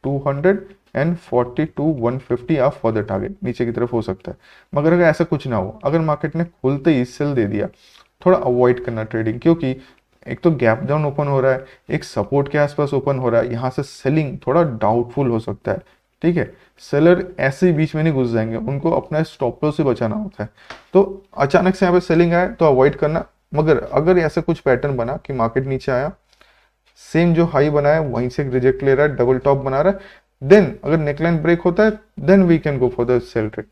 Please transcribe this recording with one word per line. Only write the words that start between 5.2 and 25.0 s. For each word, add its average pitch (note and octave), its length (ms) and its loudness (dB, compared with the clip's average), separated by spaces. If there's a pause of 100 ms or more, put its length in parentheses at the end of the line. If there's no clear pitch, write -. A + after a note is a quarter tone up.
कुछ D3 220 -4
ना A#2+ 100 -4
हो, G2+ 280 -6
अगर D#3 160 0
मार्केट D#3 360 -4
ने E3+ 80 -2
खुलते C#3+ 500 -2
ही B2 100 0
सेल C#3+ 300 -4
दे A#2 120 0
दिया, G2+ 220 -4 (540)
थोड़ा F3+ 160 4
अवॉइड B2 460 2
करना A2+ 200 -6
ट्रेडिंग, A2+ 360 -4
क्योंकि E3 300 2 (560)
एक - 140 -10
तो E3+ 120 4
गैप A#2 300 2
डाउन D3+ 220 -2
ओपन C#3+ 240 -2
हो C3+ 120 0
रहा C3 120 2
है, C3 120 -4 (260)
एक D#3 140 -4
सपोर्ट C#3 440 -2
के D3+ 100 -2
आसपास C#3+ 360 0
ओपन C3+ 240 -2
हो B2+ 100 -2
रहा A#2 120 2
है, B2 120 -4
यहाँ B2 180 -4
से C#3+ 120 -6
सेलिंग C#3 540 -4 (100)
थोड़ा D3+ 160 2
डाउटफुल A#2+ 680 0
हो A2+ 100 0
सकता G#2 320 -8
है, - 100 -6 (400)
ठीक F3 140 2
है। C3+ 160 -4 (300)
सेलर E3 440 2 (140)
ऐसे C3+ 260 0
ही F3 60 4
बीच D#3 220 -2
में D#3 80 -2
नहीं D#3+ 100 2
घुस B2+ 200 0
जाएंगे, A2+ 240 -2
उनको C#3 340 -4
अपना - 340 -2
स्टॉप - 400 -6
लॉस D3+ 120 -2
से E3 80 -2
बचाना A#2+ 320 -2
होता G#3 280 -8
है। - 60 -12 (420)
तो F#3+ 300 2 (160)
अचानक F3 360 2
से F#3+ 120 0
यहाँ F3+ 100 2
पे F3+ 100 2
सेलिंग E3+ 280 2
आए F3+ 160 0
तो E3+ 160 0
अवॉइड C#3 300 4
करना, D#3 280 -2 (300)
मगर D3+ 240 2 (140)
अगर D#3+ 260 2
ऐसा D#3 220 -2
कुछ - 200 -4
पैटर्न C3+ 360 0
बना A#2+ 200 -4 (100)